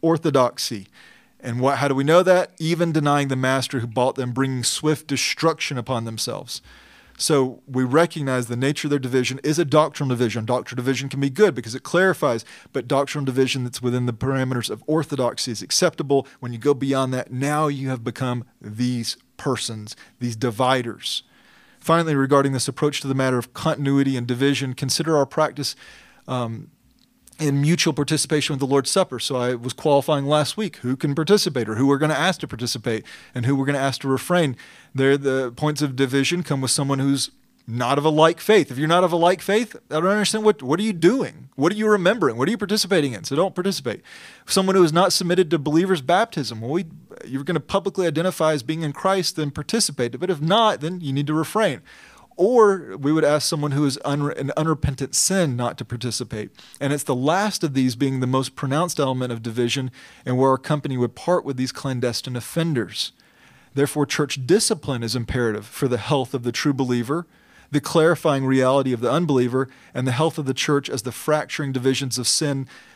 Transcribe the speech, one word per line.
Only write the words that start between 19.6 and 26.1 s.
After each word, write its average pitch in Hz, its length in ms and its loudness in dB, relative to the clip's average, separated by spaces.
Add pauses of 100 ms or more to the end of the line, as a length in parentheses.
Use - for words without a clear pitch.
these 120 180 -6
dividers. 123 840 -2 (560)
Finally, 165 380 2
regarding 139 380 4
this 123 140 -4
approach 147 340 -2
to 139 60 -8
the 135 60 0
matter 131 240 0
of - 160 -6
continuity 139 640 0
and 120 80 -4
division, 127 480 0
consider 151 420 -2
our 139 120 4
practice, - 480 -2 (520)